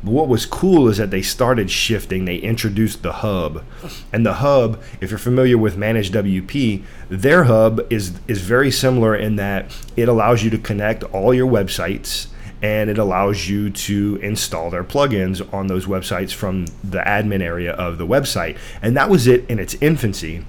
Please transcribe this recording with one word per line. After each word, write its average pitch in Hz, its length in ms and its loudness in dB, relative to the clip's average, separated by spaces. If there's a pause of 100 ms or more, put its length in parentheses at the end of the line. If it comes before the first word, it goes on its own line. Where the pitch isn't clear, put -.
But 101 80 -2
what 151 160 2
was 113 180 2
cool 175 420 4
is 101 100 2
that 104 120 0
they 95 100 0
started 117 480 0
shifting. 92 560 -2
They 90 120 -2
introduced 107 640 -2
the 85 80 -4
Hub. 85 540 -4 (480)
And 113 120 2
the 98 100 2
Hub, 120 440 2 (220)
if 95 100 -6
you're 107 80 -6
familiar 123 400 4
with 104 180 2
Managed 104 360 0
W 98 300 0
P, 110 420 -2 (240)
their 139 360 4
Hub 113 460 6
is, 98 220 -2 (160)
is 104 120 -2
very 123 300 2
similar 120 460 2
in 107 180 0
that 98 340 -2 (280)
it 117 120 2
allows 113 360 4
you 110 60 2
to 110 80 -2
connect 107 440 -2
all 104 320 2
your 127 160 2
websites, 95 760 -2 (340)
and 107 260 0
it 104 100 -2
allows 98 500 0
you 104 200 0
to 101 540 -2
install 87 480 -4
their 90 140 -4
plugins 95 580 0 (100)
on 98 140 -4
those 92 200 -2
websites 92 460 -4
from 92 340 -4 (180)
the 92 160 -4
admin 101 400 0
area 85 320 -4
of 87 260 -6
the 85 80 -6
website. 101 480 0 (260)
And 117 160 2
that 151 140 2
was 143 160 6
it 123 220 6
in 110 100 -2
its 90 220 -6
infancy. 98 680 0